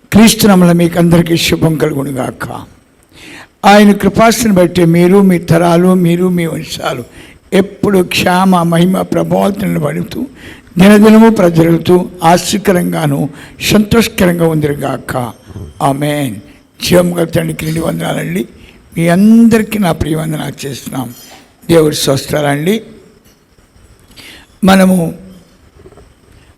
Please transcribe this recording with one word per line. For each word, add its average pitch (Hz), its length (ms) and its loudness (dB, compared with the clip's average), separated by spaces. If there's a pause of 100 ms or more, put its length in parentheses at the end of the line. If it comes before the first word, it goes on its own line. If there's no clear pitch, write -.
(120)
క్రీస్తు 220 340 4
నామమున 180 260 4
మీకు 170 260 0
అందరికీ 170 380 2
శుభం 160 400 -2
కలుగునుగాక. 131 880 -6 (1000)
ఆయన 202 280 6
కృపాసను 220 600 0
బట్టి 180 300 2
మీరు, 175 360 4
మీ 190 180 2
తరాలు, 170 560 2
మీరు, 175 340 0
మీ 175 180 -2
వంశాలు 151 580 -10 (480)
ఎప్పుడు 190 500 -2
క్షేమ, 180 600 0
మహిమ, 170 400 0
ప్రభావాలతో 185 640 -2
నిలబడుతూ, 85 600 -6 (520)
దినదినము 214 520 6
ప్రజలుతూ, 175 800 0 (120)
ఆశీర్కరంగాను 175 1080 -2 (440)
సంతోషకరంగా 175 760 0
ఉందిరుగాక. 135 840 -4 (500)
ఆమేన్. 139 540 -4 (480)
జీవం 175 340 0
గల 170 60 -2
తండ్రికి 165 400 -6
నిండు 160 160 -6
వందనాలండి. 165 680 -6 (480)
మీ 170 120 -2
అందరికీ 214 720 2
నా 180 140 -2
ప్రియవందనాలు 151 720 -6
చేస్తున్నాం. 127 480 -12 (560)
దేవుడి 156 260 2
స్తోత్రాలండి. 151 840 -4 (1800)
మనము 185 500 2 (1400)